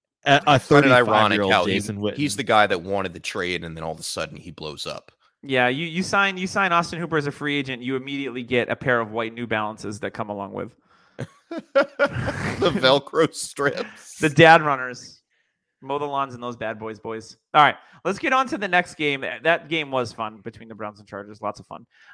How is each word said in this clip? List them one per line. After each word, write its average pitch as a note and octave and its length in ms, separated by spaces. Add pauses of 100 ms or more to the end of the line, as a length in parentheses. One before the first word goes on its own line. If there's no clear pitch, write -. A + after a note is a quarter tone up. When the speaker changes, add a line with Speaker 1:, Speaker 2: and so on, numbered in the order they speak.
(260)
Speaker 1:
A, C#3+ 200
a C#3+ 140
Speaker 2:
Kind C#3+ 260
of C3+ 60
ironic G#2+ 480
Speaker 1:
thirty-five-year-old G2+ 140
Speaker 2:
how F#2+ 120
he, F#2+ 80
Speaker 1:
Jason G2+ 260
Witten. G2+ 180
Speaker 2:
he's C#3+ 180
the C#3 80
guy G#2+ 240
that F#2+ 140
wanted F#2+ 320
the F2+ 80
trade, F2+ 420
and E2 140
then D#2+ 60
all D#2+ 100
of D#2+ 60
a D#2 40
sudden D#2+ 340
he F2 140
blows D2 340
up. - 260 (320)
Speaker 3:
Yeah, B2+ 260
you, C#3 160
you E3 180
sign, G3 340
you F#3 100
sign F#3+ 260
Austin E3+ 260
Hooper D#3+ 180
as C#3+ 100
a C#3+ 40
free C#3+ 260
agent, C3 260
you C3 120
immediately C3 480
get A#2+ 260
a A#2 60
pair B2 240
of A2 120
white A2+ 220
New A#2+ 140
Balances G#2+ 540
that G2 100
come G#2+ 180
along G2+ 240
with. F#2+ 200 (460)
<laughs> - 280
Speaker 2:
The - 1300
Velcro C3 580
strips. - 840
Speaker 3:
The D#3 100
dad D#3+ 320
runners. B2+ 600 (600)
Mow C#3 180
the D3 60
lawns C#3 280
in A#2+ 80
those A#2+ 160
bad A2 220
boys, A2 200
boys. A2 380 (160)
All D#3 100
right, C3 120 (280)
let's G3 140
get C4+ 160
on C4 140
to D#4 100
the G3+ 100
next F3+ 280
game. C#3+ 280 (200)
That D#3+ 260
game D3+ 220
was B2 200
fun A2 300
between A2+ 280
the A2 60
Browns G#2+ 240
and G#2 80
Chargers. G#2 340
Lots G#2 180
of G2 80
fun. - 180 (280)